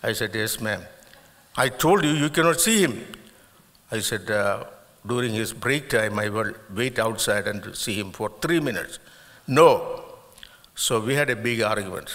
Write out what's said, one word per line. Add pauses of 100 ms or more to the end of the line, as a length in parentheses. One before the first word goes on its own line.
I
said,
"Yes,
ma'am." (720)
"I
told
you,
you
cannot
see
him." (960)
I
said,
"Uh, (420)
during
his (140)
break
time,
I
will (260)
wait
outside
and
see
him
for (120)
three
minutes." (480)
"No." (1080)
So
we
had
a
big
argument.